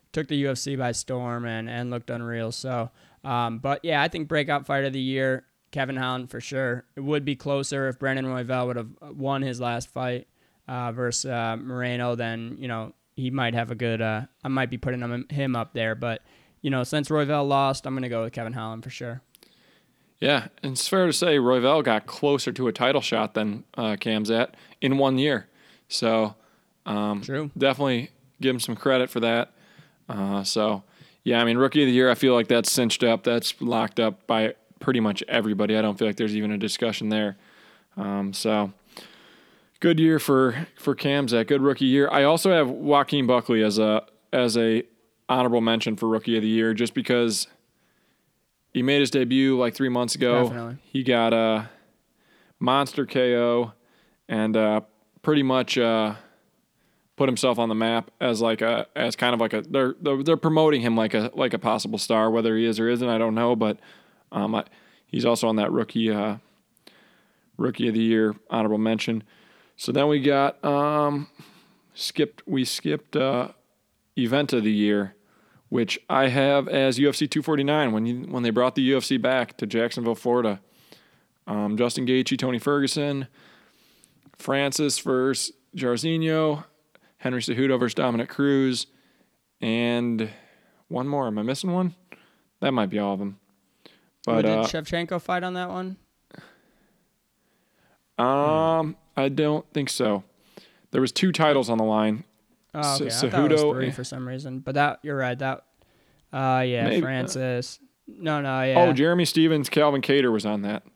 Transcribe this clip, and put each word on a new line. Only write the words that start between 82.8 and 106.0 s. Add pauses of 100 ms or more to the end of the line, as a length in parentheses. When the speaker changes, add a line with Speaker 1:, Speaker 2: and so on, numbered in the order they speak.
Speaker 2:
Francis
versus (240)
Jairzinho, (540)
Henry
Cejudo
versus
Dominic
Cruz, (720)
and (580)
one
more.
Am
I
missing
one? (640)
That
might
be
all
of
them. (840)
But,
Speaker 1:
Did
Speaker 2:
uh,
Speaker 1:
Shevchenko
fight
on
that
one? (2250)
Speaker 2:
Um, (200)
I
don't
think
so. (640)
There
was
two
titles
on
the
line. (500)
Speaker 1:
Oh,
okay.
Speaker 2:
Ce-,
Speaker 1:
I
thought
it
was
Speaker 2:
Cejudo
Speaker 1:
three
Speaker 2:
and
Speaker 1:
for
some
reason.
But
that,
you're
right.
That, (680)